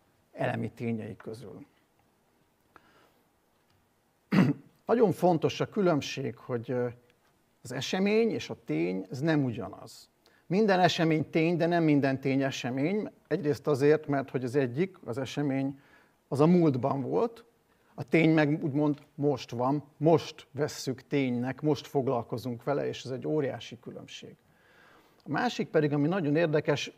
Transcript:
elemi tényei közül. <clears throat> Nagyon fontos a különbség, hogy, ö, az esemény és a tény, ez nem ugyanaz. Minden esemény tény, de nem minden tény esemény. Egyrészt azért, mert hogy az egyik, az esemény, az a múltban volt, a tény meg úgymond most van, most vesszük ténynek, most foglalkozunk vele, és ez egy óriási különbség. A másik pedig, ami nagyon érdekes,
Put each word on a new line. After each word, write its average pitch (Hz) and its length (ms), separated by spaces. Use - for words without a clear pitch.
elemi 117 380
tényei 110 460
közül. 98 500
<clears throat> 143 260
Nagyon 220 260
fontos 160 480
a 143 60
különbség, 156 680
hogy, 120 340
ö, 123 160
az 123 100
esemény 202 580
és - 200
a 110 140
tény, 175 460
ez 127 100
nem 151 240
ugyanaz. - 640
Minden 190 340
esemény 160 500
tény, 165 260
de 160 100
nem 170 160
minden 139 380
tény 135 220
esemény. 135 680
Egyrészt 147 400
azért, 147 400
mert 139 240
hogy 127 140
az 120 120
egyik, 143 480
az 120 140
esemény, 135 640
az 135 120
a 151 60
múltban 139 540
volt, 170 440
a - 140
tény 160 220
meg 156 340
úgymond 147 340
most 143 360
van, 131 340
most - 540
vesszük 135 560
ténynek, 127 540
most 147 260
foglalkozunk 120 800
vele, 139 240
és - 160
ez 120 60
egy 131 160
óriási 131 540
különbség. - 560
A - 60
másik 226 380
pedig, 151 240
ami 147 160
nagyon 156 280
érdekes, 151 600